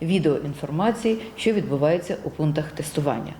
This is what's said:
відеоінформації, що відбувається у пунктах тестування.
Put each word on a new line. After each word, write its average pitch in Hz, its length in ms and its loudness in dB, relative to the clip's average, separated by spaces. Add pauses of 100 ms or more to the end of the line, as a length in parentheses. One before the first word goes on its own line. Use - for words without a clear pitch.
відеоінформації, 170 1160 2 (180)
що 226 160 2
відбувається 165 720 2
у 139 60 -4
пунктах 151 420 0
тестування. 143 680 -2